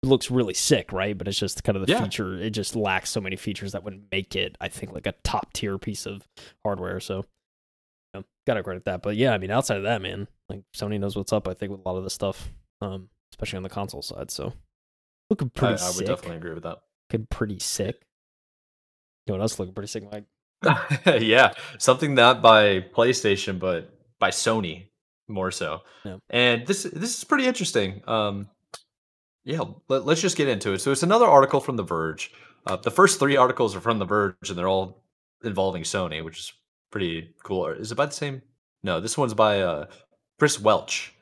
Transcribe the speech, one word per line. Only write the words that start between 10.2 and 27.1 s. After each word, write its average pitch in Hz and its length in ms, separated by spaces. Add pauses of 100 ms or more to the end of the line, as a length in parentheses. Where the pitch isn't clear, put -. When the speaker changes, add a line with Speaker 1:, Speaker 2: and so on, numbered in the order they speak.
Speaker 1:
like, 101 140 (120)
Sony 104 240
knows 101 180
what's 98 180
up, 104 120
I 92 80
think, 98 160
with 98 140
a 92 40
lot 92 100
of 95 60
this 95 100
stuff, - 360 (300)
um, 95 300 (220)
especially - 260
on 92 40
the 95 60
console - 340
side. - 280
So, - 240 (760)
looking 147 220
pretty 101 320
Speaker 2:
I, - 20
I 90 40
would 90 80
Speaker 1:
sick. 95 100
Speaker 2:
definitely 87 320
agree 82 160
with 87 80
that. 85 180 (320)
Speaker 1:
Looking 110 140
pretty 104 320
sick. - 420 (1300)
You 107 60
know 95 60
what 98 40
else 110 160
looking 92 160
pretty 101 140
sick, 101 220
Mike? 104 140 (380)
Speaker 2:
<laughs> 139 580
Yeah, 113 320 (260)
something 139 360
not 123 260
by 107 400 (140)
PlayStation, 107 640
but 87 320 (280)
by 95 120
Sony 95 580 (400)
more 92 220
so. 80 320 (220)
Speaker 1:
Yeah. 95 120 (140)
Speaker 2:
And 120 360
this, 196 180
this 226 340